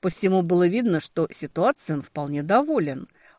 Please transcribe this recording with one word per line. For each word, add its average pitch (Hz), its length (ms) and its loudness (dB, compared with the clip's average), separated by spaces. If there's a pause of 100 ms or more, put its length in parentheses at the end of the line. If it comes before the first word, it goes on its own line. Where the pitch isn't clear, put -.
По 190 100 -2
всему 190 320 2
было 175 260 4
видно, 196 320 2
что - 300 -4
ситуацией 165 640 -2
он 135 60 -6
вполне 147 400 -6
доволен. 190 640 0 (300)